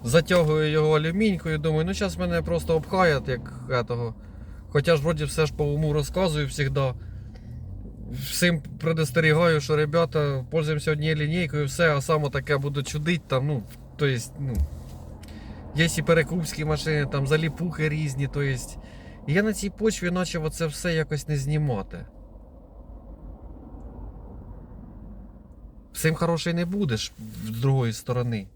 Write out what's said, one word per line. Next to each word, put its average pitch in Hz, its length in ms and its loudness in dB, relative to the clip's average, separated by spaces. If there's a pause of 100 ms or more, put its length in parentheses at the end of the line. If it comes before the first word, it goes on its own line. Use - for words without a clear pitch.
затягую 156 680 4
його 156 260 6
алюмінькою, 165 600 2
думаю: 156 280 2
"Ну, 190 80 0
щас 185 240 -2
мене 175 240 0
просто 165 340 0
обхаять, 160 520 4
як 127 260 -4 (160)
етого". 120 460 -2 (540)
Хоча 151 260 4
ж 143 80 0
вроді 156 200 2
все 151 220 2
ж 139 80 -2
по 151 120 0
уму 147 280 2
розказую 151 540 2
всігда. 135 460 0 (1200)
Всім 147 500 0
предостерігаю, 160 1000 4
що, 151 140 2
ребята, 147 760 2
пользуємося 156 400 0
однією 151 240 2
лінійкою, 151 500 0
все, 151 320 4
а 135 40 0
саме 151 280 2
таке 139 280 0
буду 143 260 0
чудить 151 440 -2
там, 131 200 2
ну, 135 160 0 (320)
то 147 120 2
єсть, 123 320 0
ну, 135 140 -2 (1200)
є 160 120 6 (100)
і 160 40 0
перекупські 160 640 2
машини, 151 400 0
там 139 220 0
заліпухи 156 640 0
різні, 143 380 -2
то 143 160 -2
єсть. 131 340 -4 (500)
І 143 60 2
я 196 100 4
на 214 100 2
цій 202 160 -2
почві 196 420 0
почав 175 320 0
оце 156 220 -2
все 165 280 -2
якось 156 340 0
не 151 100 2
знімати. 135 680 0 (4000)
Всім 160 220 2
хороший 170 380 0
не 170 120 0
будеш, 170 460 0 (340)
з 110 40 -6
другої 120 440 2
сторони. 120 640 -2